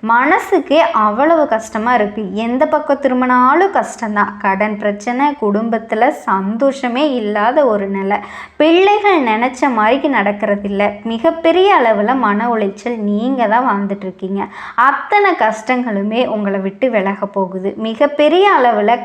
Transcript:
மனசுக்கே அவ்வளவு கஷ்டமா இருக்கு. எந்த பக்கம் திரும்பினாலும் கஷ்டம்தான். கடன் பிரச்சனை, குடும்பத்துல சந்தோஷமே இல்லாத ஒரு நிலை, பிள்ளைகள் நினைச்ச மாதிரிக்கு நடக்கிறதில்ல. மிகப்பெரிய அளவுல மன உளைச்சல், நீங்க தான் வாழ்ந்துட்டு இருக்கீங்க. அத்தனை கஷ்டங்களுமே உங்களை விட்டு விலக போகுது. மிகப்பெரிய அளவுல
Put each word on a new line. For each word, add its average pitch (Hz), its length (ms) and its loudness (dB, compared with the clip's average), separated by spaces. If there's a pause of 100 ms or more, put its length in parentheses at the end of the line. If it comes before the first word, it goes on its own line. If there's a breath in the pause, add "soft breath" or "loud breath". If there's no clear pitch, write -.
மனசுக்கே 285 680 2
அவ்வளவு 302 720 2
கஷ்டமா 220 460 -2
இருக்கு. 208 380 -2
எந்த 233 340 -2
பக்கம் 277 340 -2
திரும்பினாலும் 254 720 2
கஷ்டம்தான். 208 560 -2 (120)
கடன் 208 380 -2
பிரச்சனை, 240 640 -2
குடும்பத்துல 226 680 0
சந்தோஷமே 254 1040 -2
இல்லாத 220 520 0
ஒரு 202 200 0
நிலை, 196 300 -2 (400 loud breath)
பிள்ளைகள் 381 640 4
நினைச்ச 240 380 -2
மாதிரிக்கு 254 480 2
நடக்கிறதில்ல. 208 920 -2
மிகப்பெரிய 330 760 2
அளவுல 226 400 2
மன 220 320 0
உளைச்சல், 220 480 -2
நீங்க 220 500 -2
தான் 240 220 2
வாழ்ந்துட்டு 202 280 -2
இருக்கீங்க. 196 500 -6 (280 loud breath)
அத்தனை 359 580 2
கஷ்டங்களுமே 226 920 -2
உங்களை 202 340 -2
விட்டு 196 300 -2
விலக 196 360 -2
போகுது. 190 500 -4
மிகப்பெரிய 294 840 2
அளவுல 220 300 2 (140)